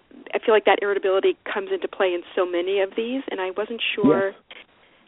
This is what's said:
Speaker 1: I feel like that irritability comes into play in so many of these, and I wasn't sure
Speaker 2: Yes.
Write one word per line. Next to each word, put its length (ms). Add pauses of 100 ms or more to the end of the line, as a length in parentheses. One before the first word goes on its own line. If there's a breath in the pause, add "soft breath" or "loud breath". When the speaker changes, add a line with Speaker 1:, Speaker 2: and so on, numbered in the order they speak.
(340)
Speaker 1:
I 100
feel 100
like 100
that 180
irritability 640
comes 280
into 160
play 200
in 140 (120)
so 100
many 360
of 160
these, 340
and 100
I 160
wasn't 240 (140)
sure 360
Speaker 2:
Yes. 40 (720 soft breath)